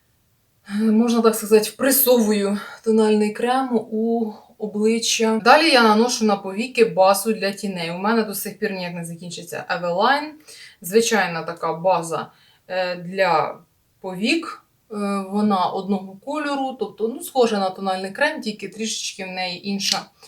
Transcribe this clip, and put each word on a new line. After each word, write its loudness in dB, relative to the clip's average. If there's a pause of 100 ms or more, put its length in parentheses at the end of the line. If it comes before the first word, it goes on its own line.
(680)
е, -2
можна 4
так 6
сказати, 4
впресовую 2 (240)
тональний 4
крем 0
у -2 (280)
обличчя. 0
Далі 8
я 6
наношу 4
на 4
повіки 0
базу 2
для -4
тіней. -6
У -8
мене 0
до -8
сих -10
пір -4
ніяк -8
не -8
закінчиться -12
Eveline. 0 (520)
Звичайна 0
така -6
база, -2 (400)
е, -4
для 0 (440)
повік. -4 (280)
Е, -10 (340)
вона 2
одного -4
кольору, -4
тобто, -6
ну, -8
схожа 2
на 0
тональний -4
крем, -2
тільки -8
трішечки -8
в -12
неї -8
інша -2 (260)